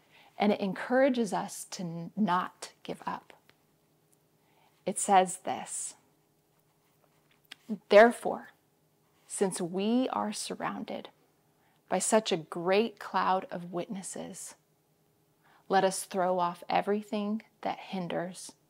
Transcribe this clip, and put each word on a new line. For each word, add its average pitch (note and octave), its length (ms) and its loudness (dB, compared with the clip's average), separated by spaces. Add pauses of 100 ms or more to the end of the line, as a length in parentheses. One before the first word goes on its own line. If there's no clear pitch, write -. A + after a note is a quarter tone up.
(380)
and G#3 140 2
it - 100 0
encourages A#3+ 720 0
us - 380 -6
to - 100 -12
n-, E3+ 340 -8
not F3+ 560 -2 (120)
give - 240 -10
up. - 260 -10 (1500)
It F#3+ 140 -6
says F#3 380 6
this, - 580 -8 (1900)
"Therefore, A#3 600 8 (760)
since - 340 -2
we G3+ 500 0
are G#3 220 -2
surrounded - 800 -8 (800)
by F#3+ 80 0
such A3 340 2
a F#3+ 60 0
great F#3 640 0
cloud F#3 500 -2
of F3 220 -10
witnesses, F3 800 -10 (1160)
let F#3+ 160 4
us F#3 180 0
throw F#3 360 0
off F3 300 -2
everything G#3 720 -2 (200)
that F#3+ 180 -6
hinders F3 720 -8 (180)